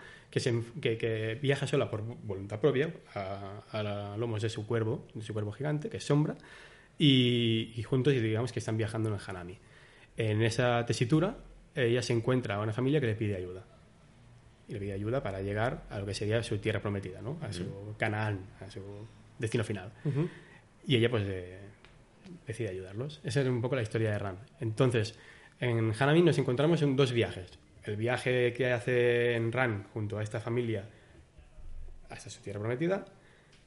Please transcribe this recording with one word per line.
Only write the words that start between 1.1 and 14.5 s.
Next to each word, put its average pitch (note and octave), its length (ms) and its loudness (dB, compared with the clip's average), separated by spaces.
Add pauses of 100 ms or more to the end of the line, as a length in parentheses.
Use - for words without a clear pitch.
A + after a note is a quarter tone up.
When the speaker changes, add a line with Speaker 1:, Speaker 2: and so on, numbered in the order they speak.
Speaker 1:
viaja C3+ 260 0
sola B2 240 2
por G#2 120 -4
vo-, A2+ 220 -8
voluntad G2+ 360 -6
propia D3 320 4 (220)
a, G2 560 -8
a G#2+ 120 -2
la, G2+ 340 -4
lomos A2+ 260 -2
de A2+ 60 0
su A2 180 -6
cuervo, A2+ 480 0
de A#2 80 -10
su G#2+ 100 -8
cuervo G#2 200 -4
gigante, D3+ 380 -4
que A2+ 80 -6
es - 60 -10
Sombra, D3 300 4 (640)
y, A#2+ 800 4
y A2+ 60 -4
juntos, C3 320 2
digamos, A2 380 0
que - 60 -4
están A2+ 180 -2
viajando A2 340 0
en G#2 60 -2
el G2 80 -6
Hanami. F2+ 340 -10 (580)
En A2 260 2
esa A#2+ 440 4
tesitura, D#3 500 2 (380)
ella B2 280 2
se A#2+ 120 0
encuentra A#2+ 420 0
a G#2 40 -2
una A2 120 0
familia C3+ 280 2
que B2+ 60 2
le A2 80 2
pide G#2 220 -2
ayuda. F2+ 280 -8 (1040)